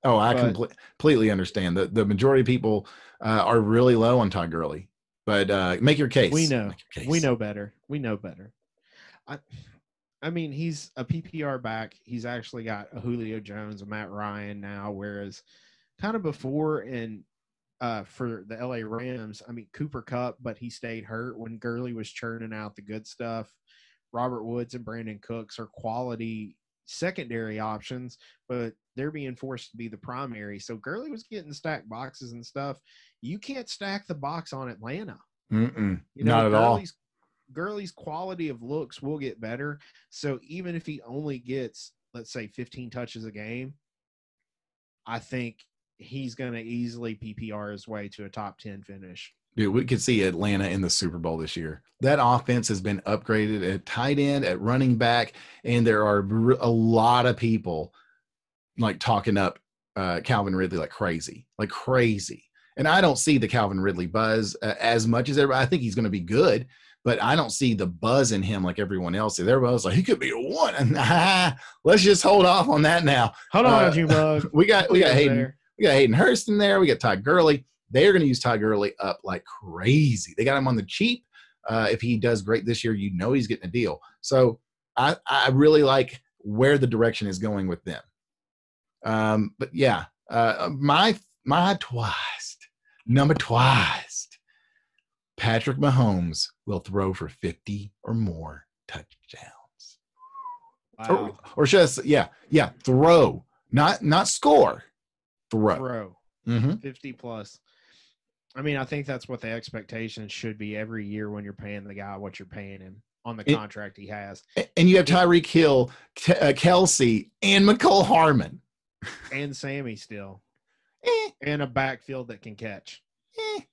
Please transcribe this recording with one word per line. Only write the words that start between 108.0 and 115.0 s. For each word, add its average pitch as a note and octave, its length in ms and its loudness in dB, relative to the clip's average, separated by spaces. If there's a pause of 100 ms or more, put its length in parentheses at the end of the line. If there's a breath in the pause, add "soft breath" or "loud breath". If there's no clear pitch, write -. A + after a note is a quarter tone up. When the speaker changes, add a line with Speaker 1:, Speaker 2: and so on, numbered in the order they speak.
Speaker 2:
I C3+ 60 -10
mean, D3 140 -2
I C3+ 80 -4
think C#3+ 220 -8
that's C3 220 -10
what B2+ 120 -10
the A2+ 100 -10
expectation A2+ 760 -12
should G#2+ 320 -10
be G#2 180 -10
every G#2+ 300 -8
year G#2 240 -8
when G#2 140 -10
you're G2+ 80 -12
paying G2+ 320 -14
the G2+ 100 -18
guy G2 220 -12
what G2 240 -14
you're F#2+ 60 -20
paying G2 340 -16
him F#2+ 220 -20 (220)
on A#2 120 -10
the G#2+ 100 -14
Speaker 1:
And C#3+ 100 4
Speaker 2:
contract G#2 400 -12
he G2+ 120 -20
has. G2+ 340 -14 (140)
Speaker 1:
a-, - 100 -6 (100)
and E3+ 120 6
you F#3 80 8
have E3 120 6